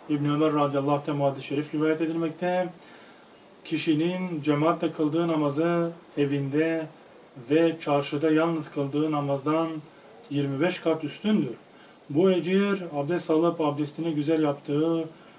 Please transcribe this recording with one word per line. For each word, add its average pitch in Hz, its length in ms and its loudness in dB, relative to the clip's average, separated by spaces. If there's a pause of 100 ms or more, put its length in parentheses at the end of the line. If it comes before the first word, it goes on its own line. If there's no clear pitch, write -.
İbn 147 160 0
Ömer 151 280 2
radıyallahu 143 580 0
anh 143 100 -2
hadis-i 135 260 0
şerif 147 260 -4
rivayet 156 280 2
edilmekte. 165 680 -2 (920)
Kişinin 165 800 -2
cemaatle 156 500 2
kıldığı 160 360 0
namazı 165 640 0 (260)
evinde 147 680 0 (640)
ve 160 300 4
çarşıda 143 520 0
yalnız 156 400 2
kıldığı 147 400 0
namazdan 147 560 0 (600)
yirmi 139 320 -2
beş 180 180 0
kat 160 240 0
üstündür. 147 520 0 (540)
Bu 175 220 4
ecir 190 520 0 (120)
abdest 156 340 -2
alıp 165 320 2
abdestini 151 520 -2
güzel 151 300 2
yaptığı 151 640 0 (320)